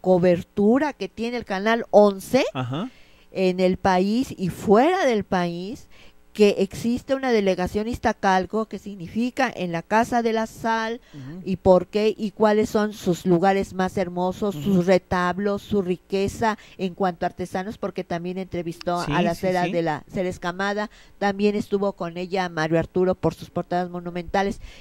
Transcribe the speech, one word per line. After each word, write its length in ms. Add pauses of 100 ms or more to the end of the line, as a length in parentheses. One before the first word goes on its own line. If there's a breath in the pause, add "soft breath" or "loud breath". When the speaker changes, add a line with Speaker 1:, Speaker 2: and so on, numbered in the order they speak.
Speaker 1:
cobertura 920
que 140
tiene 300
el 80
Canal 460
once 520 (100)
Speaker 2:
Ajá. 360 (420 soft breath)
Speaker 1:
en 280
el 180
país 600
y 120
fuera 560
del 180
país, 640 (460 soft breath)
que 260
existe 540
una 180
delegación 560
Iztacalco, 760
que 140
significa 760
en 160
la 120
Casa 400
de 100
la 140
Sal, 520 (140)
Speaker 2:
Ujú. 320
Speaker 1:
y 120
por 280
qué, 320
y 140
cuáles 400
son 220
sus 340
lugares 480
más 220
hermosos, 580
Speaker 2:
Ujú. 80
Speaker 1:
sus 240
retablos, 760
su 220
riqueza 760 (220 loud breath)
en 160
cuanto 320
a 20
artesanos, 480
porque 260
también 360
entrevistó 680
Speaker 2:
Sí, 80
Speaker 1:
a 80
la 140
Speaker 2:
sí, 60
Speaker 1:
cera 240
Speaker 2:
sí. 80
Speaker 1:
de 100
la 280
Cera 160
Escamada, 600 (300 soft breath)
también 360
estuvo 380
con 240
ella 320
Mario 300
Arturo 340
por 220
sus 160
portadas 400
monumentales, 680 (220 loud breath)